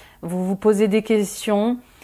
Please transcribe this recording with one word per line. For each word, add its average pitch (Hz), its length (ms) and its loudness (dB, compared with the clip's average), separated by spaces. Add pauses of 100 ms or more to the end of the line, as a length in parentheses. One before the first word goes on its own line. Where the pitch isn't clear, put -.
(220)
Vous 180 220 -4
vous 190 120 -2
posez 214 320 2
des 214 160 0
questions 214 760 0 (260)